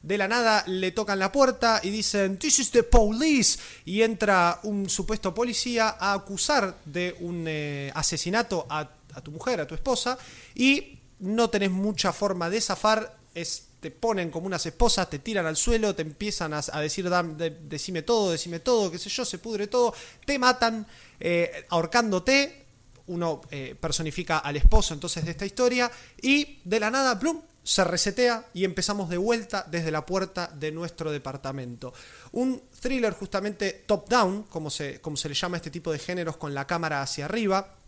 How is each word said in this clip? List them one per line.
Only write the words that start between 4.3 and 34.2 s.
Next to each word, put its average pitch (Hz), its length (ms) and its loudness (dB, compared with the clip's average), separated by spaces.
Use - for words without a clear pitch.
un 202 260 -2
supuesto 196 460 -2
policía 233 640 0
a 196 140 0
acusar 196 720 0
de 175 340 -4
un, 175 300 -6
eh, 147 480 -6
asesinato 180 760 0
a, 151 180 -4
a 165 60 -14
tu 151 120 -16
mujer, 185 280 -2
a 147 60 -4
tu - 80 -12
esposa, 247 420 -2
y 269 460 2
no 220 320 0
tenés 196 220 0
mucha 190 400 -2
forma 180 360 -2
de 208 120 -2
zafar, 214 580 0
es, - 320 -8
te 160 100 -10
ponen 190 400 -2
como 165 160 -6
unas 185 200 -4
esposas, 196 440 2
te 147 80 -8
tiran 196 280 -2
al 156 100 -2
suelo, 214 400 2
te 170 60 -6
empiezan 160 520 -6
a, 151 60 -4
a 151 80 -4
decir, 160 300 -4
"Dam-, 170 260 -2
de-, 165 140 -4
decime 160 520 -8
todo, 214 280 2
decime 170 300 -6
todo", 220 320 2
qué 175 80 -10
sé 202 100 -10
yo, 247 140 -4
se - 140 -8
pudre 208 280 -6
todo, 240 260 2
te 285 140 0
matan, 233 480 2
eh, 170 520 0
ahorcándote. 226 960 0
Uno, 170 320 -4
eh, 131 300 -10
personifica 160 580 -2
al 143 180 -4
esposo 202 360 8
entonces 160 320 -4
de 165 60 -4
esta 170 160 -6
historia 247 440 2
y 285 420 2
de 202 160 -2
la 214 120 0
nada, 254 280 2
plum, 311 220 0
se - 180 2
resetea 220 680 2
y 180 120 -2
empezamos 190 440 -2
de 175 80 -4
vuelta 208 500 -2
desde 160 240 -4
la 156 140 -2
puerta 185 500 -4
de 151 180 -6
nuestro 165 380 -8
departamento. 131 840 -8
Un 254 300 -2
thriller 247 340 0
justamente 196 720 -6
top-down, 208 580 2